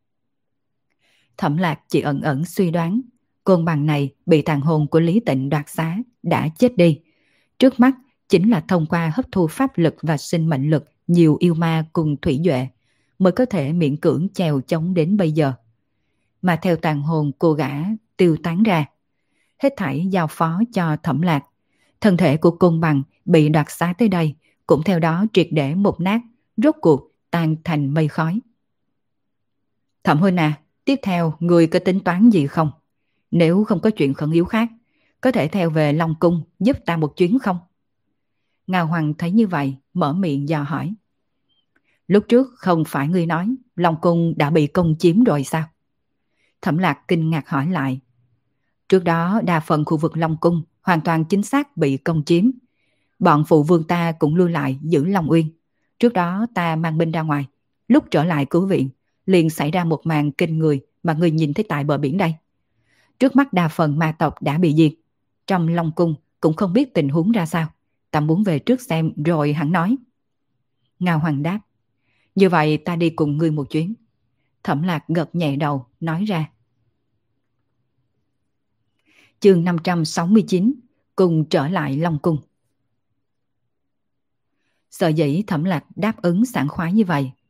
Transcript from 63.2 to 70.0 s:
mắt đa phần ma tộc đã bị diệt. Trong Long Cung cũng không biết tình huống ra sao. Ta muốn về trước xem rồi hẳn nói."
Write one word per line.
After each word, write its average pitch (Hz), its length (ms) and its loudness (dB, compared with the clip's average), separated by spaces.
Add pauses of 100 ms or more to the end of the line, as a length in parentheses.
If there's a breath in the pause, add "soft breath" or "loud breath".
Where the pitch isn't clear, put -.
mắt 269 180 2
đa 175 140 2
phần 156 320 0
ma 160 120 0
tộc 156 300 -2
đã 147 160 -2
bị 165 180 2
diệt. 156 180 4 (540)
Trong 175 200 0
Long 165 240 -2
Cung 165 240 -2 (240)
cũng 156 160 0
không 180 180 -2
biết 269 200 0
tình 147 160 0
huống 165 220 0
ra 196 140 0
sao. 160 220 -4 (440)
Ta 151 80 0
muốn 160 240 0
về 165 160 0
trước 254 220 0
xem 160 320 -2 (120)
rồi 151 280 0
hẳn 151 180 -2
nói." 185 240 0 (1040)